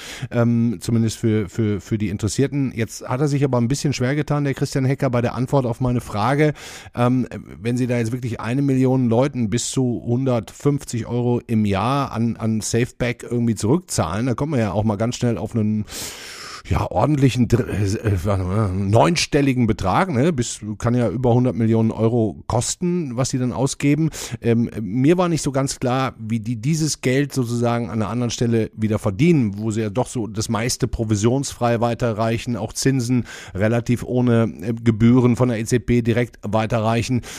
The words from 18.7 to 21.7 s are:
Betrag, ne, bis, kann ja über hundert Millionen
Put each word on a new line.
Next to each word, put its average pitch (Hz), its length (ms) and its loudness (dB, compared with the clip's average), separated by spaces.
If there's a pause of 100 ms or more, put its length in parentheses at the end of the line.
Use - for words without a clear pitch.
Betrag, 110 440 0
ne, 147 220 2
bis, - 280 -4 (180)
kann 120 160 0
ja 120 140 2
über 120 260 2
hundert 123 220 2
Millionen 110 340 2